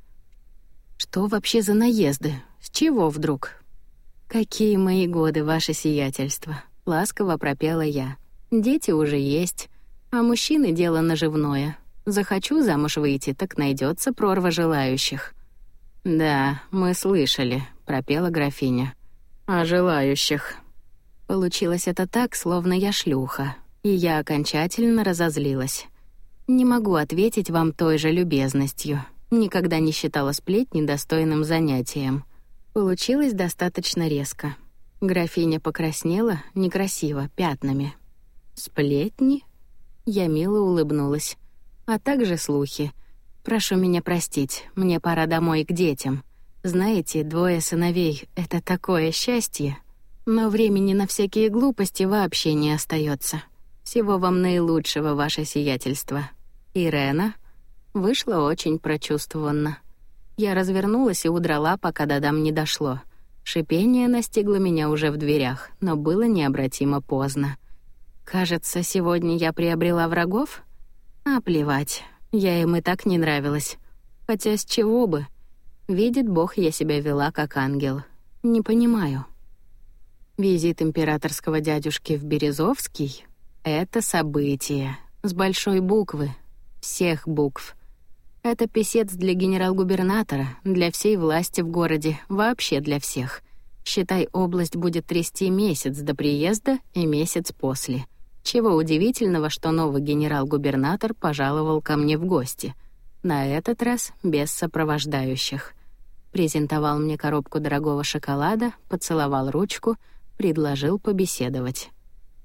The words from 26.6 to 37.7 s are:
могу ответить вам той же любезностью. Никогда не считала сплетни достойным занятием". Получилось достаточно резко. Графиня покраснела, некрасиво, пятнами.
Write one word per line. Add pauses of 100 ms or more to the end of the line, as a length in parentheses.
могу
ответить
вам
той
же
любезностью. (260)
Никогда
не
считала
сплетни
достойным
занятием". (500)
Получилось
достаточно
резко. (440)
Графиня
покраснела, (120)
некрасиво,
пятнами. (600)